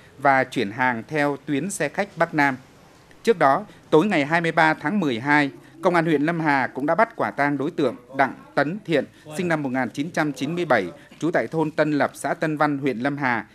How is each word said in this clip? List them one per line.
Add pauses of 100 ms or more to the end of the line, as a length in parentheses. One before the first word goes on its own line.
(180)
và
chuyển
hàng
theo (100)
tuyến
xe
khách
Bắc
Nam. (680)
Trước
đó, (260)
tối
ngày
hai
mươi
ba
tháng
mười
hai, (320)
Công
an
huyện
Lâm
Hà
cũng
đã
bắt
quả
tang
đối
tượng (200)
Đặng (200)
Tấn
Thiện, (320)
sinh
năm
một
nghìn
chín
trăm
chín
mươi
bảy, (320)
trú
tại
thôn
Tân
Lập,
xã
Tân
Văn,
huyện
Lâm
Hà,